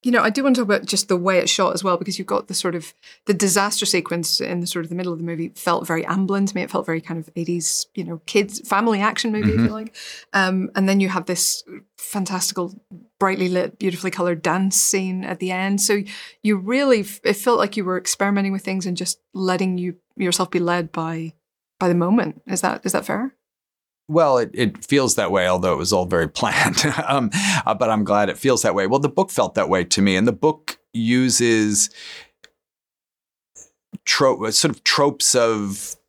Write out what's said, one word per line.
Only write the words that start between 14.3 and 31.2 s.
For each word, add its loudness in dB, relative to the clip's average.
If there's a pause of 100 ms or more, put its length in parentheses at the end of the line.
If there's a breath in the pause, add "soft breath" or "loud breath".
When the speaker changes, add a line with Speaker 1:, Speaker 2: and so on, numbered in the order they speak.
Speaker 1:
dance 0
scene 0
at -6
the -4
end. 0
So 2 (420 loud breath)
you 2
really, 2
f-, -10
it 2
felt 2
like 0
you -2
were -2
experimenting 0
with -6
things -4
and -4
just -6 (160)
letting 0
you, -6 (200)
yourself 0
be 0
led 0
by, -6 (460)
by 2
the 4
moment. 2
Is -4
that, -2
is -2
that -2
fair? -4 (760)
Speaker 2:
Well, 4
it, 0
it -2
feels 2
that 0
way, 2
although 2
it 2
was 0
all 2
very 2
<laughs> -10
planned. 0 (240)
Um, 0 (360 loud breath)
uh, 2
but 0
I'm 2
glad 2
it -4
feels 2
that 2
way. 2
Well, 2
the 4
book 0
felt 0
that 2
way 2
to 0
me, 4
and 4
the 2
book -2 (140)
uses 2 (2250 loud breath)